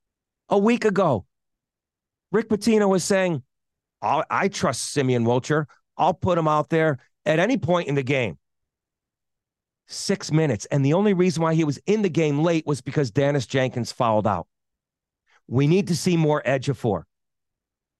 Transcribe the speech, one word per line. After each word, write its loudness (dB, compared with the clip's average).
a 2
week 2
ago. 0
Rick -2
Pitino 2
was 2
saying, 0
"I'll, -2
I 0
trust -4
Simeon 0
Wiltjer. 0
I'll 2
put -2
him 0
out 0
there 2
at 2
any 2
point -2
in -2
the 0
game." -2
Six -6
minutes. 0
And 0
the 2
only 2
reason 0
why 0
he 2
was -2
in 0
the 0
game 0
late 0
was -2
because -2
Dennis 0
Jenkins -4
fouled 0
out. -2
We 0
need 2
to -2
see 0
more 2
Ejiofor. -2